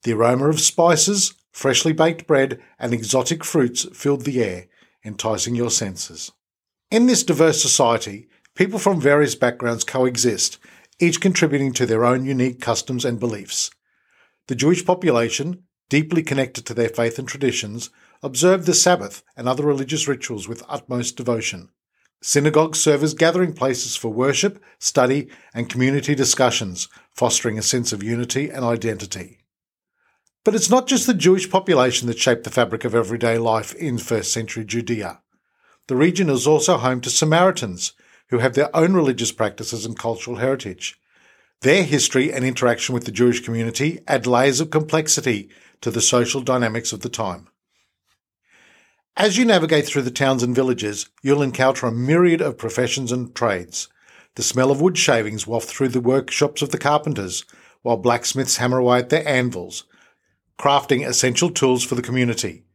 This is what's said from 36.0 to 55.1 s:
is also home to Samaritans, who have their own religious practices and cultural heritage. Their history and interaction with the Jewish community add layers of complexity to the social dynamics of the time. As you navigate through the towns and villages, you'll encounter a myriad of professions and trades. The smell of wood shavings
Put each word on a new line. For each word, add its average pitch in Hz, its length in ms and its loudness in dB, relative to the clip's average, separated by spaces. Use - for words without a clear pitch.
is 127 160 0
also 151 320 4
home 127 240 0
to 123 80 -6
Samaritans, 156 840 0
who - 80 0
have 123 160 2
their 143 200 0
own 165 200 4
religious 131 360 0
practices 110 540 -6
and 113 120 -10
cultural 117 420 -8
heritage. 123 600 -6
Their 170 240 4
history 139 480 2
and 127 140 -2
interaction 123 480 0
with 120 100 -2
the 120 80 -8
Jewish 120 320 2
community 117 640 -4
add 131 180 0
layers 123 320 2
of 156 120 -2
complexity 151 800 -2
to 120 80 -4
the 110 100 -2
social 120 400 0
dynamics 120 540 -2
of 98 60 -12
the 120 100 -8
time. 92 380 -8
As 202 200 2
you 247 80 4
navigate 160 400 4
through 139 160 -2
the 123 80 -2
towns 131 320 2
and 123 120 0
villages, 117 540 -2
you'll 143 180 2
encounter 131 460 0
a 117 40 0
myriad 165 520 2
of 143 160 -4
professions 123 520 -2
and 123 240 -6
trades. 95 540 -4
The - 80 -8
smell 131 280 2
of 139 120 0
wood 180 160 2
shavings 107 480 0